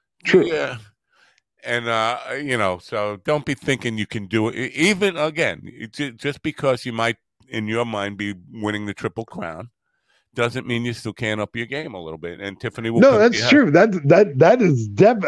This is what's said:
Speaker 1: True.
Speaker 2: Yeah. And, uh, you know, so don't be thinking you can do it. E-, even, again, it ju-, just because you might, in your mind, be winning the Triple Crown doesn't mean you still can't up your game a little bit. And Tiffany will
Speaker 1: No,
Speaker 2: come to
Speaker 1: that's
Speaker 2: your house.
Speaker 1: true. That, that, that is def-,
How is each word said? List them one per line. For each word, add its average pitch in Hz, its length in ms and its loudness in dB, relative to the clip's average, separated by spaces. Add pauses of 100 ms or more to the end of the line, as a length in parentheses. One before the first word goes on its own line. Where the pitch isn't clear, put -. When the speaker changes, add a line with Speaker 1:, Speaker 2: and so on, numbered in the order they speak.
(240)
Speaker 1:
True. 170 220 4
Speaker 2:
Yeah. 143 300 -4 (880)
And, 120 240 -4
uh, 113 300 0 (220)
you 139 160 -2
know, 95 220 0
so 104 460 -6
don't 151 200 -2
be 143 100 -4
thinking 123 440 -4
you 110 80 -4
can 104 200 -8
do 110 220 0
it. - 60 -6
E-, 139 360 -2
even, 190 260 -2
again, 151 480 -4
it - 280 -16
ju-, 143 200 -8
just 135 300 -8
because 139 440 -2
you 123 60 -6
might, 113 240 -2 (320)
in 110 180 -6
your 113 180 -2
mind, 101 320 -4
be 101 180 -6 (180)
winning 104 340 -4
the 98 80 -6
Triple - 300 -8
Crown 90 460 -12 (640)
doesn't 120 320 -2
mean 120 180 -4
you 120 80 -4
still 113 200 -10
can't 107 280 -4
up 104 160 -6
your 117 100 -6
game 143 280 -10
a 90 60 -12
little 80 180 -12
bit. 85 220 -12
And 98 200 -10
Tiffany 113 300 -6
will 120 100 2
Speaker 1:
No, 269 100 8
Speaker 2:
come 214 140 6
to 240 40 6
Speaker 1:
that's 233 80 2
Speaker 2:
your 113 100 -2
house. 127 40 2
Speaker 1:
true. 262 220 6
That, 180 360 4
that, 165 300 6
that 214 240 6
is 131 260 2
def-, 185 400 4